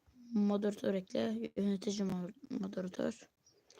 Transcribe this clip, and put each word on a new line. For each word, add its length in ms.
Moderatör 640
ekle. 600
Yönetici 420
mo-, 360
moderatör. 800